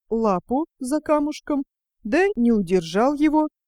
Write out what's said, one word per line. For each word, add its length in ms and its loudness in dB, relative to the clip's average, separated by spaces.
лапу 580 -2
за 220 -4
камушком, 640 -2
да 220 2
не 160 2
удержал 640 0
его, 340 2